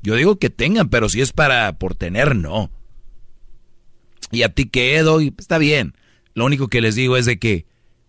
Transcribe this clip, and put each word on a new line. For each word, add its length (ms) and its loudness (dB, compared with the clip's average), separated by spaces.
Yo 120 -2
digo 240 2
que 100 0
tengan, 400 0
pero 200 2
si 120 -2
es 100 0
para, 460 2
por 180 -6
tener, 400 0
no. 360 -4
"¿Y 120 0
a 100 2
ti 120 0
qué, 320 0
Edo?". 240 4
Y 160 -2
está 200 -2
bien. 380 0
Lo 120 0
único 220 0
que 140 0
les 140 0
digo 220 2
es 80 0
de 140 0
que 260 0